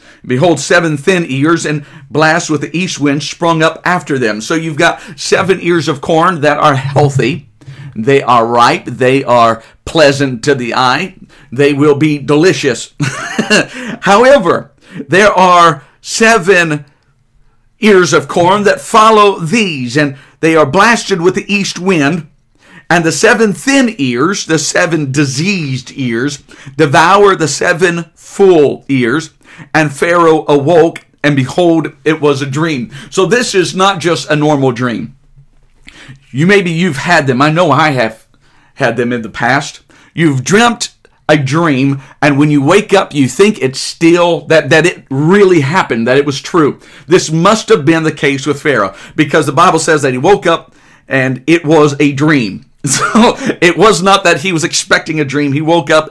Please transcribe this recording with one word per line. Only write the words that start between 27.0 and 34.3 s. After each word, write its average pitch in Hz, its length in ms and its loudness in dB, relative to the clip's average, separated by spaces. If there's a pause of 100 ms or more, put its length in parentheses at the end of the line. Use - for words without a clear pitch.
the 160 120 -2
seven 170 580 -2 (100)
full 151 760 2
ears. 135 400 -2 (460)
And 151 180 0
Pharaoh 170 540 2
awoke, 156 580 2 (180)
and 147 120 0
behold, 156 560 0 (120)
it 156 160 -2
was 143 220 0
a 139 60 -6
dream. 147 420 -6 (220)
So 185 160 0
this - 260 -2
is 170 220 -2
not 190 240 0
just 160 280 -4
a 151 80 0